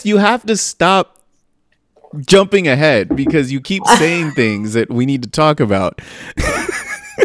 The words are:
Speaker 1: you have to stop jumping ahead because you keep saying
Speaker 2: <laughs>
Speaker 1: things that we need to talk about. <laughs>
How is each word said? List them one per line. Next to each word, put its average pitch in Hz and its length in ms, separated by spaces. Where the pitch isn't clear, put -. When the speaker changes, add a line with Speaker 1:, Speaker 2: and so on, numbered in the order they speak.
Speaker 1:
you 208 140
have 214 300
to 214 100
stop - 600
jumping 190 420
ahead 135 480
because 139 360
you 135 100
keep 185 240
saying 165 460
Speaker 2:
<laughs> 135 40
Speaker 1:
things 107 380
that 113 160
we 120 160
need 135 180
to 107 60
talk 156 300
about. 98 420
<laughs> - 40